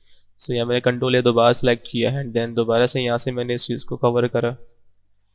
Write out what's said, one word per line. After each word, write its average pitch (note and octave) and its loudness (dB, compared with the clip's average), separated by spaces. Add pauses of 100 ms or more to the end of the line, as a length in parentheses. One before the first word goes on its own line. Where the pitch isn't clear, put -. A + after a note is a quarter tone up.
(420)
So - -4
yeah A#2+ -2
मैंने B2 0
control B2 0
ए B2+ 2
दोबारा A#2+ 4
select A#2+ 0
किया A#2 -2
है, C#3 -6
and A2+ -4
then A#2 -4
दोबारा A#2 2
से B2+ 0
यहाँ A#2+ 0
से B2+ 0
मैंने B2 -4
इस A#2+ -2
चीज़ A#2 -4
को C3 -8
cover A#2+ 2
करा। A#2+ -2 (760)